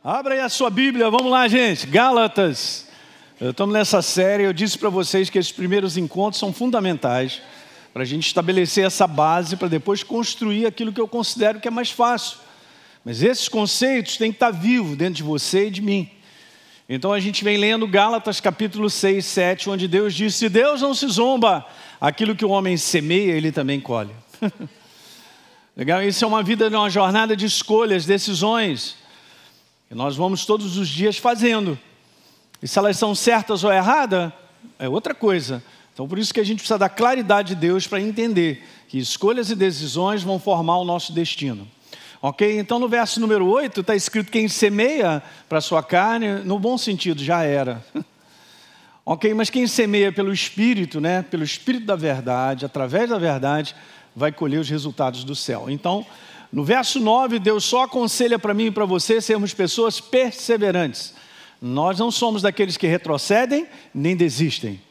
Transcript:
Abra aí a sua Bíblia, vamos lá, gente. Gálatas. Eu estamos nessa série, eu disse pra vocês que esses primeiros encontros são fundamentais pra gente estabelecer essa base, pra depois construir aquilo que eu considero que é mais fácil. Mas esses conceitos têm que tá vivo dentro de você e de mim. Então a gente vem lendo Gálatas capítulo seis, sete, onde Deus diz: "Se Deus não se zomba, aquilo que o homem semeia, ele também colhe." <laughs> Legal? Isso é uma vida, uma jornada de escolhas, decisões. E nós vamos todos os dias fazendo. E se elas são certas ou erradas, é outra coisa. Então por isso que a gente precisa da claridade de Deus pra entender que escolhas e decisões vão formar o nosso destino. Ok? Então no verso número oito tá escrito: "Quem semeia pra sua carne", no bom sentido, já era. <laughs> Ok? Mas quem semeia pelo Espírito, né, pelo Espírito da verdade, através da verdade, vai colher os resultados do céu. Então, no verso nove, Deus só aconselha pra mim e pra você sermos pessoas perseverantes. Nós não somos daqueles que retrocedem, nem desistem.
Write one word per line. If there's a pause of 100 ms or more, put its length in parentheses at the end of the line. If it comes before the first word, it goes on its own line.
Abra
aí
a
sua
Bíblia,
vamos
lá,
gente.
Gálatas. (520)
Eu
estamos
nessa
série,
eu
disse
pra
vocês
que
esses
primeiros
encontros
são
fundamentais (540)
pra
gente
estabelecer
essa
base,
pra
depois
construir
aquilo
que
eu
considero
que
é
mais
fácil. (680)
Mas
esses
conceitos
têm
que
tá
vivo
dentro
de
você
e
de
mim. (800)
Então
a
gente
vem
lendo
Gálatas
capítulo
seis,
sete,
onde
Deus
diz:
"Se
Deus
não
se
zomba, (360)
aquilo
que
o
homem
semeia,
ele
também
colhe." (300)
<laughs>
Legal?
Isso
é
uma
vida,
uma
jornada
de
escolhas,
decisões. (920)
E
nós
vamos
todos
os
dias
fazendo. (840)
E
se
elas
são
certas
ou
erradas, (460)
é
outra
coisa. (300)
Então
por
isso
que
a
gente
precisa
da
claridade
de
Deus
pra
entender (220)
que
escolhas
e
decisões
vão
formar
o
nosso
destino. (540)
Ok?
Então
no
verso
número
oito
tá
escrito:
"Quem
semeia (240)
pra
sua
carne",
no
bom
sentido,
já
era. (100)
<laughs> (1000)
Ok?
Mas
quem
semeia
pelo
Espírito,
né,
pelo
Espírito
da
verdade,
através
da
verdade, (400)
vai
colher
os
resultados
do
céu.
Então, (460)
no
verso
nove,
Deus
só
aconselha
pra
mim
e
pra
você
sermos
pessoas
perseverantes. (460)
Nós
não
somos
daqueles
que
retrocedem, (280)
nem
desistem. (120)